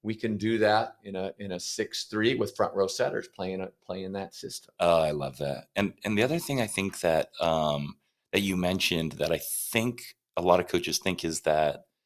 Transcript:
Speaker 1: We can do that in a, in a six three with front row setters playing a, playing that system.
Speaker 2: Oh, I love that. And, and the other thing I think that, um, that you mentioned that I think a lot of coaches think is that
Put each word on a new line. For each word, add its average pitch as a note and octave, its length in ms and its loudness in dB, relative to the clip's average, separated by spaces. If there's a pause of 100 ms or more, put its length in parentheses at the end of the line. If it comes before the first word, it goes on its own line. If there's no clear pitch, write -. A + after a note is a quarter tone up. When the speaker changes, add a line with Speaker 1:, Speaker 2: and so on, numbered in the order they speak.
Speaker 1:
We A2 120 -4
can A2 220 -2
do A2 220 0
that G#2+ 440 4
in G2 140 -10
a, F#2+ 220 -4
in G2+ 140 -8
a F2 80 -6
six - 440 -4
three A2 300 2
with - 220 -2
front - 180 0
row F#2+ 120 2
setters A#2+ 420 -2
playing F#2+ 320 -6
a, F#2+ 80 -6 (160)
playing F#2+ 280 -8
that G2 220 -8
system. - 460 -14
Speaker 2:
Oh, E2+ 200 6
I D#2 100 2
love C#2 280 -6
that. C#2 380 -6
And, G2 180 0 (100)
and G#2 120 0
the G#2+ 60 4
other D3 160 2
thing C#3 220 -2
I A2 80 0
think G2 320 -4
that, D#2+ 300 2 (100)
um, D#2 580 0 (340)
that G2 80 4
you G2 160 0
mentioned F2+ 560 0
that D#2 200 -2
I D#2+ 60 0
think - 800 -4 (200)
a F2 60 -4
lot F2+ 180 6
of F2+ 80 -2
coaches E2+ 300 0
think F2+ 260 -2
is D#2+ 180 -2
that D2+ 440 2 (200)